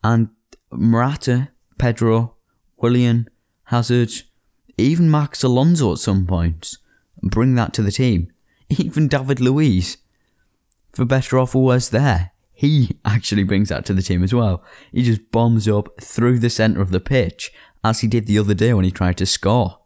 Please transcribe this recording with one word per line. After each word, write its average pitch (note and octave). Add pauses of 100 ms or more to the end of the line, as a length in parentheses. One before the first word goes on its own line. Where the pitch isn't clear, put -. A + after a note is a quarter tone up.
And A2+ (420)
Morata, B2 (280)
Pedro, A#2 (420)
Willian, A#2+ (360)
Hazard, A#2+ (680)
even D#3+
Marcos D3+
Alonso C3
at -
some F#2+
point, E2+ (460)
bring A2+
that A#2+
to A2+
the G2
team. G#2+ (360)
Even D#3
David C3+
Luiz, B2+ (960)
for C#3
better C3
or B2+
for C3
worse B2
there, A2 (200)
he C#3+
actually G#2
brings G2+
that D2+
to G2+
the F#2+
team F2+
as F#2+
well. G#2 (260)
He -
just A#2
bombs A2+
up G#2
through A#2+
the A#2
centre A2
of G2
the F2+
pitch, - (320)
as A2+
he A#2
did A2
the G#2+
other G#2
day A2
when F#2+
he F#2
tried F2+
to G2
score. G#2